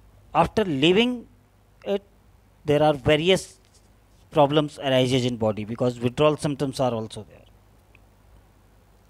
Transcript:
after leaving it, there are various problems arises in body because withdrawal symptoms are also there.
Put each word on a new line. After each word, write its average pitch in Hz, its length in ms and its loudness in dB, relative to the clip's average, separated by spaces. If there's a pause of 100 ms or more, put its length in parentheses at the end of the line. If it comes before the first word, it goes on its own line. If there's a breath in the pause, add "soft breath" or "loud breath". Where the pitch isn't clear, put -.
(340)
after 170 300 0
leaving 190 640 0 (560)
it, 196 200 -4 (600)
there 147 160 2
are 151 120 4
various 151 680 0 (720)
problems 147 480 2
arises 131 460 0
in 123 100 -2
body 107 300 -2
because 120 340 -4
withdrawal 139 380 0
symptoms 143 420 -6
are 127 140 -2
also 110 360 -10
there. - 120 -20 (1700)